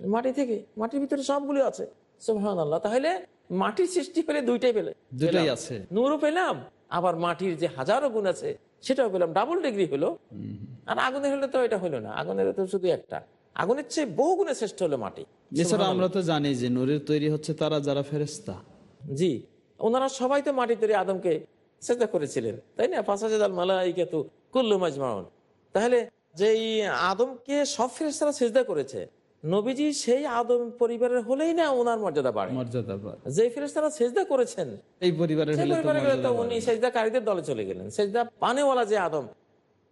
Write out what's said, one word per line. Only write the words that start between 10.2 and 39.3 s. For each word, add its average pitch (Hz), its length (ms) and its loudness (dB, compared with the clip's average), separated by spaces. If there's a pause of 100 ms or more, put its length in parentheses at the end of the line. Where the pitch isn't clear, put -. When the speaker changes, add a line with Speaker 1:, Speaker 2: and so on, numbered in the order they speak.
Speaker 2:
হুম। 107 260 -10 (280)
Speaker 1:
আর - 120 -2
আগুনের 277 340 0
হলে 277 160 -2
তো 262 160 0
এটা 220 140 0
হলো 165 220 -4
না, 107 100 -8
আগুনের 190 420 -2
তো 196 140 -2
শুধু 185 220 -2
একটা, - 340 -2 (320)
আগুনের 269 340 0
চেয়ে 311 180 -2
বহু 254 300 2
গুণে 339 180 0
শ্রেষ্ঠ - 280 -6
হলো 156 140 0
মাটি। 98 260 -8
Speaker 2:
এছাড়া - 420 -4
Speaker 1:
সুবহানাল্লাহ। 190 320 2
Speaker 2:
আমরা 185 120 2
তো 190 140 0
জানি 147 320 0
যে 123 140 -2
নূরের 131 380 2
তৈরি 151 220 2
হচ্ছে 151 260 -2
তারা 151 260 0
যারা 143 220 0
ফেরেশতা। 147 580 -6 (540)
Speaker 1:
জি, 147 280 0 (360)
ওনারা 254 300 2
সবাই 262 340 0
তো 285 100 0
মাটি 240 240 2
তৈরি 214 180 2
আদমকে 185 520 0 (340)
সেজদা 240 260 0
করেছিলেন, 135 500 -2 (200)
তাই - 120 2
না? 311 140 0
ফাসাজাদাল 208 500 0
মালাইকাতু 180 760 0 (240)
কুল্লুহুম 208 320 4
আজমাউন। 131 400 -2 (480)
তাহলে 233 380 2 (240)
যেই 220 480 2
আদমকে 214 840 0
সব 254 240 0
ফেরেশতারা 294 440 -2
সেজদা 254 300 2
করেছে, 139 440 -4 (400)
নবীজি 240 460 0
সেই 269 340 0
আদম 240 440 2
পরিবারের 240 500 0
হলেই 269 320 0
না 320 180 2
ওনার 240 280 2
মর্যাদা 147 340 0
বাড়ে। 101 200 -2
Speaker 2:
মর্যাদা 117 440 -4
বাড়ে। 101 340 -10
Speaker 1:
যে 214 200 4
ফেরেশতারা 285 400 -2
সেজদা 269 340 0
করেছেন, 190 520 -2 (240)
Speaker 2:
এই 180 120 4
পরিবারের 156 420 2
Speaker 1:
সেই - 100 2
Speaker 2:
হলে - 100 4
তো - 20 2
Speaker 1:
পরিবারের 302 240 2
হলে 277 100 2
Speaker 2:
মর্যাদা 254 180 2
Speaker 1:
তো 240 120 2
উনি 233 80 0
Speaker 2:
বাড়ে। 233 120 -2
Speaker 1:
সেজদাকারীদের 226 640 2
দলে 196 180 0
চলে 131 220 -2
গেলেন। 95 260 -6
সেজদা 214 340 0 (160)
পানেওয়ালা 254 440 2
যে 208 140 0
আদম, 156 280 -2 (640)